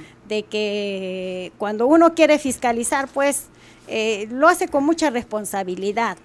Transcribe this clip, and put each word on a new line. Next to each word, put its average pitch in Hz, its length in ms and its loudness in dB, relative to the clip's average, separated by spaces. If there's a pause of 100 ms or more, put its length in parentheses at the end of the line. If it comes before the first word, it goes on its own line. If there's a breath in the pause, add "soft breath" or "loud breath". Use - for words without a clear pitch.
(280 loud breath)
de 208 160 -4
que 190 1160 -6
cuando 214 260 -2
uno 330 300 6
quiere 302 240 6
fiscalizar, 254 760 -2
pues, 277 300 0 (460 soft breath)
eh, 220 420 -2
lo 277 180 6
hace 359 180 0
con 277 160 0
mucha 320 280 2
responsabilidad. 202 1120 -4